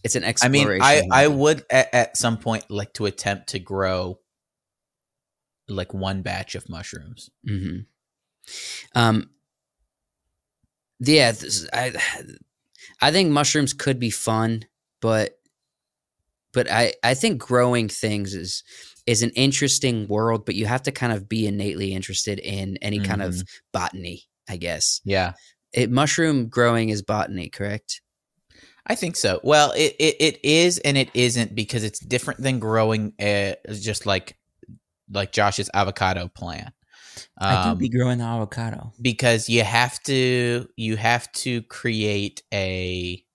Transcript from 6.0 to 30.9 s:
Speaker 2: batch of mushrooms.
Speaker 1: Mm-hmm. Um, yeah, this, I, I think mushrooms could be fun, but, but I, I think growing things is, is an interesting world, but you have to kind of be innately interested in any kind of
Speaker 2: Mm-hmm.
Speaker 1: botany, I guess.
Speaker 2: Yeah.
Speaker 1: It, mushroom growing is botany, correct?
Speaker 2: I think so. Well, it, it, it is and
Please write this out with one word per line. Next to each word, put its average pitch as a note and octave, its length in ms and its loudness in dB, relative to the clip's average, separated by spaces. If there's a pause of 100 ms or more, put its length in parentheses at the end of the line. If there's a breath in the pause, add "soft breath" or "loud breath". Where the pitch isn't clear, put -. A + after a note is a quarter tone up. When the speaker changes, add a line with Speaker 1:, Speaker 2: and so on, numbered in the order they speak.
Speaker 2:
batch F#2+ 340 -8
of F#2 140 -12
mushrooms. E2 600 -16 (180)
Speaker 1:
Mm-hmm. F#2 320 -4 (1200 loud breath)
Um, A2 300 4 (1700)
yeah, C3+ 320 6
this, E2 420 -6
I, B2+ 200 -2 (1080 loud breath)
I C#3+ 100 4
think F3 200 4
mushrooms C#3+ 420 2
could C3 260 -2
be A#2+ 100 -2
fun, A2 560 -2 (360)
but, A2 380 0 (1120)
but - 180 0
I, A2+ 240 2 (100)
I B2 100 4
think D3+ 280 0
growing B2 460 2
things G#2 460 -4
is, F2+ 300 -10 (420 loud breath)
is A#2 180 2
an A#2+ 80 -2
interesting C3 760 0
world, G#2+ 380 0
but - 100 -4
you G#2 100 -2
have B2 180 -2
to C#3+ 80 -4
kind A#2+ 220 -4
of G2+ 160 -8
be A2 180 -2
innately G2 460 -4
interested G2 460 -6
in G2 420 -6
any G#2 180 -4
kind G2+ 220 -2
of F#2 120 -4
Speaker 2:
Mm-hmm. F2+ 100 -6 (280 loud breath)
Speaker 1:
botany, F2+ 520 -8 (260)
I F#2 80 -10
guess. E2+ 480 -2
Speaker 2:
Yeah. F#2 280 0 (380 soft breath)
Speaker 1:
It, A#2+ 180 2
mushroom C#3+ 600 2
growing A#2 400 2
is G#2+ 120 -2
botany, G2 480 -4
correct? - 520 -10 (840 soft breath)
Speaker 2:
I A#3 100 -2
think E3+ 200 -6
so. F#2 280 0
Well, D3 280 6
it, - 260 2
it, D3+ 220 2
it D#3 260 0
is E3+ 320 4
and C#3 200 2